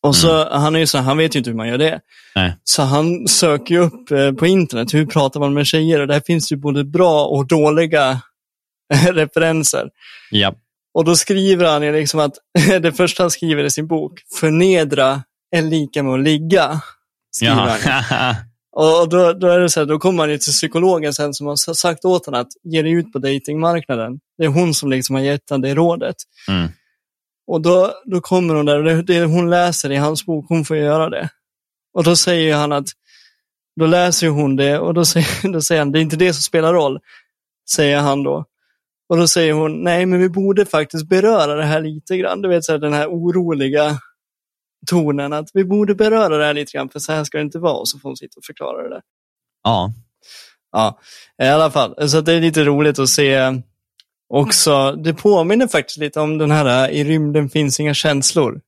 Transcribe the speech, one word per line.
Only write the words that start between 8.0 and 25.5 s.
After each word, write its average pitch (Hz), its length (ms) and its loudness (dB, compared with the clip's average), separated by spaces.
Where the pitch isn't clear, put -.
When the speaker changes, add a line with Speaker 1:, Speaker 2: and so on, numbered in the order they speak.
Speaker 1:
<laughs> - 400 -10
referenser. 160 760 0
Speaker 2:
Japp. 98 240 2
Speaker 1:
Och 165 120 2
då 170 100 4
skriver 190 500 2
han 151 180 2
ju 147 100 0
liksom 156 260 0
att 143 140 0
<laughs> 175 280 4
det 165 100 2
första 180 320 0
han 170 80 0
skriver 151 320 -2
i 143 60 -2
sin 156 180 -4
bok, 156 340 -6
"Förnedra 156 840 2
är 170 100 0
lika 151 420 -2
med 131 100 -2
att 131 60 0
ligga", 156 640 0
skriver 117 200 2
Speaker 2:
Jaha. 117 460 0
Speaker 1:
han. 123 380 -2
Speaker 2:
<laughs> - 60 -16
Speaker 1:
Och, 160 240 4
och 165 80 0
då, 175 240 4
då 180 140 0
är 175 120 4
det 175 100 2
så 160 100 0
här, 147 80 0
då 151 120 -2
kommer 175 240 0
han 151 60 0
ju 147 80 -2
till 143 160 -4
psykologen 165 600 0
sen 147 200 -6
som 147 140 -8
har 143 60 -6
s-, 156 260 -4
sagt 170 260 -2
åt 180 200 2
honom 127 160 -4
att 120 60 -8
ge 160 180 -2
dig 160 100 0
ut 170 220 0
på 139 60 -4
datingmarknaden. 143 1000 -4
Det 165 60 -2
är 156 60 2
hon 165 240 2
som 143 160 -4
liksom 131 260 -2
har 135 60 0
gett 139 280 -4
han 139 120 -2